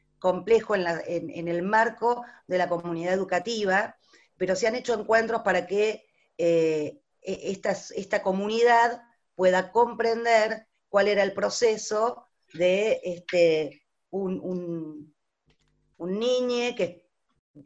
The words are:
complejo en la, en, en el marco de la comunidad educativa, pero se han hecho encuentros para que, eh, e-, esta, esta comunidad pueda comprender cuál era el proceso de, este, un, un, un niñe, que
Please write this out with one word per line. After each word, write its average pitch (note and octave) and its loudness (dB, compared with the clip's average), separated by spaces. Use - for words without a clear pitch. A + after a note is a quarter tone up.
complejo G3+ 2
en F#3 0
la, E3 -2
en, E3+ -6
en E3+ -8
el E3+ -2
marco A3+ 0
de F3+ -2
la F3 0
comunidad E3+ -4
educativa, G3 -2
pero F#3 -2
se A3+ -2
han A3+ 0
hecho A#3+ -2
encuentros A3+ 0
para F3+ 0
que, G#3 -2
eh, D#3+ 0
e-, - -8
esta, - -4
esta - -4
comunidad A#3 2
pueda F#3 2
comprender A3+ 2
cuál G3+ 2
era G3+ 2
el G3 0
proceso G#3+ -2
de, F3+ 2
este, E3+ 2
un, F#3+ -4
un, E3 -8
un F3+ -4
niñe, B3 0
que - -6